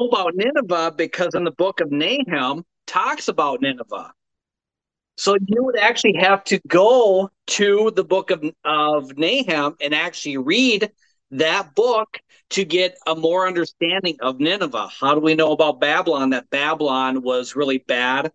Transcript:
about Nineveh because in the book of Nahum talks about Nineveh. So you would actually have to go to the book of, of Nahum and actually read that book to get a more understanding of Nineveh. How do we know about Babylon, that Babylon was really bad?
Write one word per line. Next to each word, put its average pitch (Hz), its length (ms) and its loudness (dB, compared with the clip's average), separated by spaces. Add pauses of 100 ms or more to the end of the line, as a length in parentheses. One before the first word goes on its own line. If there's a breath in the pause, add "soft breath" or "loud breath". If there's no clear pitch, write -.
(120)
about 185 240 0
Nineveh 185 600 0
because 165 380 -2
in 175 80 -4
the 160 80 -2
book 185 300 -2
of 151 100 -4
Nahum 156 720 -2 (220)
talks - 400 -2
about 147 340 -2
Nineveh. 123 500 -8 (1040)
So 202 180 2 (120)
you 226 160 2
would 247 140 -2
actually 214 380 2
have 190 300 2
to 190 220 0
go 196 600 4 (180)
to 208 440 2
the 180 120 0
book 185 280 0
of, 160 120 -2 (200)
of 151 540 -2
Nahum 165 640 0
and 147 120 -6
actually 151 440 -6
read 208 520 0 (420)
that 160 440 -2
book 220 440 0 (320 soft breath)
to 196 140 0
get 180 400 0
a 160 100 0
more 170 320 2
understanding 175 760 -2
of 127 180 -2
Nineveh. 147 480 -2
How 139 260 0
do 151 60 2
we 156 160 2
know 156 160 4
about 147 300 2
Babylon, 147 500 0
that 123 180 -4
Babylon 139 720 -2
was 127 340 -4
really 135 240 -2
bad? 131 560 -2